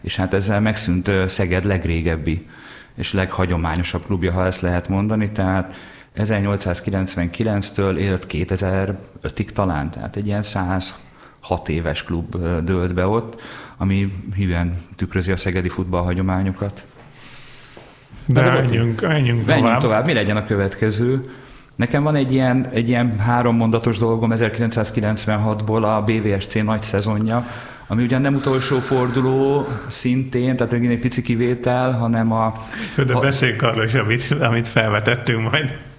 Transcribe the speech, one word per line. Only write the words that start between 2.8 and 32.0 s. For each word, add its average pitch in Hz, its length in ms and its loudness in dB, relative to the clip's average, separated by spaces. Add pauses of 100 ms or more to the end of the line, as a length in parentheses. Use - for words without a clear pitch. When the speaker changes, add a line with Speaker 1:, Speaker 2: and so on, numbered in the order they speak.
Speaker 1:
és - 180 -6
leghagyományosabb 87 920 -2
klubja, 90 280 0
ha 92 140 2
ezt 92 140 -2
lehet 87 280 0
mondani, 104 420 0
tehát 95 440 -2 (380)
ezernyolcszázkilencvenkilenctől 98 1900 0
élt 92 280 0
kétezer-ötig 95 1300 -4
talán, 80 380 -2
tehát - 260 -10
egy 104 100 -4
ilyen 104 160 -2
százhat - 1300 -4
éves 78 360 -2
klub, 85 300 -4
ö, 87 300 -2
dőlt 90 300 0
be 90 120 2
ott, 113 360 -2 (340)
ami 98 360 0 (240)
hűen 87 400 0 (200)
tükrözi 90 360 -2
a 92 40 0
szegedi 90 320 -2
futballhagyományokat. 92 1160 -2 (1400)
Speaker 2:
De 127 140 4
Speaker 1:
Na, 127 60 6
de 127 60 6
volt 131 180 2
Speaker 2:
menjünk, 117 300 0
menjünk 123 460 2
Speaker 1:
menjünk 139 200 4
Speaker 2:
tovább. 120 140 4
Speaker 1:
tovább. 113 240 2
Mi 170 80 2
legyen 104 240 2
a 107 80 -2
következő? 110 840 0 (460)
Nekem 131 260 0
van 151 120 2
egy 135 180 2
ilyen, 131 400 2
egy 117 160 0
ilyen 120 300 2
hárommondatos 117 800 2
dolgom 113 340 2
ezerkilencszázkilencvenhatból, 110 1500 0
a 107 180 2
B 107 80 0
V 104 280 2
S 95 80 -6
C - 80 -10
nagy 107 280 0
szezonja, 110 640 0 (400)
ami 113 160 0
ugyan 127 180 2
nem 139 140 2
utolsó 135 440 2
forduló 131 880 2 (200)
szintén, 127 720 0
tehát 117 160 0
megint 120 200 2
egy 117 60 0
pici 120 240 -2
kivétel, 123 680 0
hanem 113 420 2